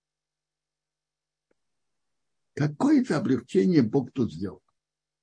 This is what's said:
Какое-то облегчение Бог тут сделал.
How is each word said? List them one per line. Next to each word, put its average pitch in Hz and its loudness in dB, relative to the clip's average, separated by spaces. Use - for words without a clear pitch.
Какое-то 196 0
облегчение 165 0
Бог 127 0
тут 110 -4
сделал. 85 -12